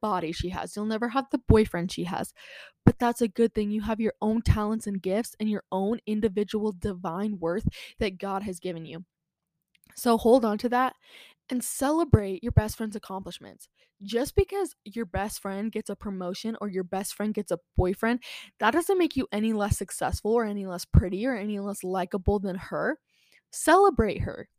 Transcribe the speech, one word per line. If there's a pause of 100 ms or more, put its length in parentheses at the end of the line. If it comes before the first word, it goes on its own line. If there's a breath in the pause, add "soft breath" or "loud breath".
body
she
has.
You'll
never
have
the
boyfriend
she
has. (520 loud breath)
But
that's
a
good
thing.
You
have
your
own
talents
and
gifts
and
your
own
individual
divine
worth (320 loud breath)
that
God
has
given
you. (920)
So
hold
on
to
that (520 loud breath)
and
celebrate
your
best
friend's
accomplishments. (340)
Just
because (100)
your
best
friend
gets
a
promotion
or
your
best
friend
gets
a (180)
boyfriend, (360 loud breath)
that
doesn't
make
you
any
less
successful
or
any
less
pretty
or
any
less
likable
than
her. (520 soft breath)
Celebrate
her,